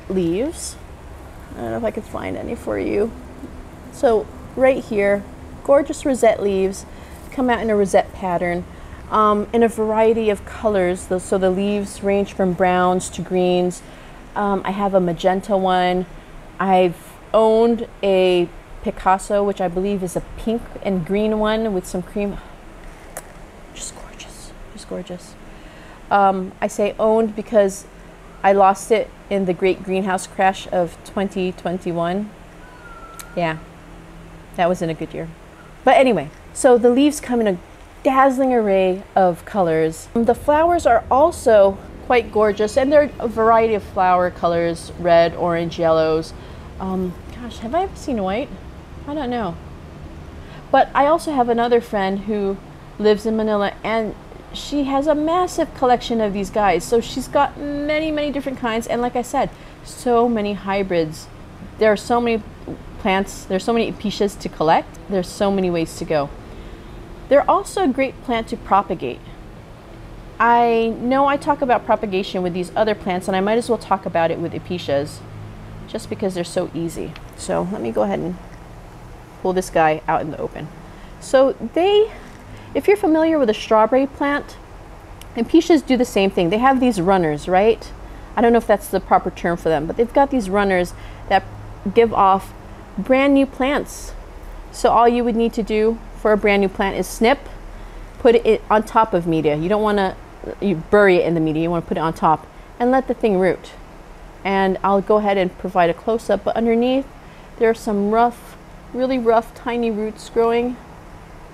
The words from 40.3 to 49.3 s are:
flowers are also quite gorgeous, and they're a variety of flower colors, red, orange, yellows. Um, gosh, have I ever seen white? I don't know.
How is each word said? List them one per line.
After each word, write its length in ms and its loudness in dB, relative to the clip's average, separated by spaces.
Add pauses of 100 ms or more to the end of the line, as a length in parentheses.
flowers 500 2
are 240 4
also 680 4 (280)
quite 260 0
gorgeous, 460 0
and 140 2
they're 280 4
a 80 -4
variety 460 4
of 100 -2
flower 480 2
colors, 680 -2
red, 360 4
orange, 420 -2
yellows. 560 2 (460)
Um, 340 -4 (220)
gosh, 240 -14
have 160 -8
I 80 2
ever 120 -8
seen 280 -4
white? 260 -4 (580)
I 60 -8
don't 160 -4
know. 260 -4 (1160)